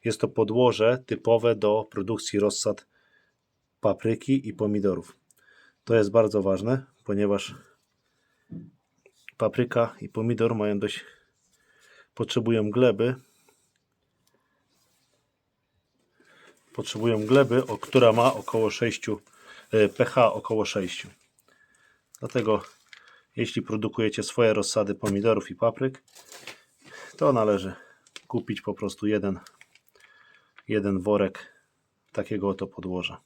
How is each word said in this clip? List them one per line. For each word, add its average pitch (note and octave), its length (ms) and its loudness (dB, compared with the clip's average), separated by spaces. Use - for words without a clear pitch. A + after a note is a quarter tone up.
Jest A2+ 180 -4
to A2+ 60 0
podłoże A2+ 760 2
typowe A2+ 500 2
do G#2+ 360 0
produkcji G#2 480 -4
rozsad G#2 480 -2
papryki A2+ 640 -2
i G2+ 60 -10
pomidorów. G2 640 -2
To A#2 120 0
jest G#2 160 4
bardzo G#2+ 300 4
ważne, G2 440 -2
ponieważ G2+ 520 -2
papryka A#2 640 -2
i G2+ 80 -14
pomidor A2+ 460 -2
mają G#2 240 -2
dość, G2+ 260 -6
potrzebują A2 560 0
gleby. A#2+ 440 2
Potrzebują A2 520 -2
gleby, B2+ 400 4
o, G#2+ 120 -6
która B2 340 4
ma A#2 220 4
około A2 360 -2
sześciu, G#2+ 520 -4
e, G#2+ 180 4
P A#2 160 2
H A#2 280 4
około G#2+ 320 -2
sześciu. - 420 -6
Dlatego A2 440 -2
jeśli A#2 260 -4
produkujecie G#2+ 640 -4
swoje A2+ 300 2
rozsady G2+ 420 -2
pomidorów G#2 560 0
i F#2 40 -12
papryk, C3 480 -2
to D3 160 4
należy G2+ 400 2
kupić A#2 340 -6
po G#2 120 -6
prostu G#2 340 -6
jeden, G2 320 0
jeden G2+ 320 0
worek G2+ 540 -2
takiego G2 380 -4
oto G2 180 -4
podłoża. F2+ 580 -10